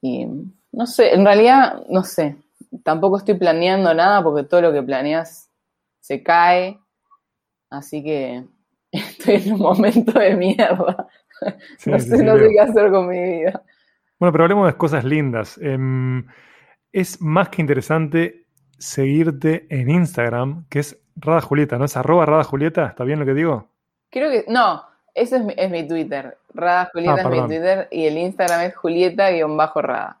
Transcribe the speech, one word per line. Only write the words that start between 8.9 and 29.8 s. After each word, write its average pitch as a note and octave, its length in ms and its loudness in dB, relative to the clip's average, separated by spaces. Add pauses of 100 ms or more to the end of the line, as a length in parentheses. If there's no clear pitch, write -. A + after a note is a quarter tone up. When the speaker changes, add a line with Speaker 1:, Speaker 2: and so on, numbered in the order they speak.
Speaker 1:
estoy G3+ 440 -2
en G3 180 0
un G3 60 -4
momento G#3+ 580 2
de G3+ 180 4
mierda. F#3 720 0 (680)
Speaker 2:
Sí, - 120 -6
Speaker 1:
No - 80 2
Speaker 2:
sí, A#2 120 -4
Speaker 1:
sé, A3+ 80 4
Speaker 2:
sí, G#3 60 4
Speaker 1:
no A3 120 4
sé G#3+ 60 6
Speaker 2:
veo. G#3+ 80 8
Speaker 1:
qué G#3 100 4
hacer G#3 300 4
con F#3 180 0
mi F3+ 120 -6
vida. F3+ 420 -4 (560)
Speaker 2:
Bueno, F3 140 2
pero D#3 120 4
hablemos G3 220 4
de D3+ 100 2
cosas C#3+ 280 -2
lindas. C3 580 -2
Em, C3 640 -4 (680)
es F#3 300 -6
más E3 260 0
que - 140 -4
interesante D#3 840 -2 (320)
seguirte D#3 920 -2
en C3 200 -4
Instagram, C#3 800 -2
que C#3 120 -4
es - 200 -10 (160)
Rada D#3+ 240 0
Julieta, C#3+ 380 -2
¿no? C3+ 60 0
Es C#3+ 120 -6
arroba D#3 300 2
Rada D3+ 180 2
Julieta, D3+ 420 -2
¿está - 180 -8
bien D3 160 -2
lo C#3 60 -2
que C3+ 80 0
digo? D3+ 340 -2 (420)
Speaker 1:
Creo C#4+ 200 -4
que, A#3+ 180 -2
no, A3 340 0 (320)
ese B3 220 -2
es A#3+ 80 0
mi, G#3 120 -6
es F#3+ 140 -2
mi E3 160 -6
Twitter. D3 500 -8 (180)
Rada F3 380 -2
Julieta E3+ 220 0
Speaker 2:
Ah, C#3 60 0
Speaker 1:
es C3+ 40 -4
mi B2+ 60 0
Speaker 2:
perdón. B2+ 180 0
Speaker 1:
Twitter F3 420 -2
y D#3+ 160 -4
el D3+ 120 -2
Instagram F3 440 -2
es F3+ 140 -6
Julieta F3+ 540 0
guion D#3 260 -2
bajo D#3 260 -2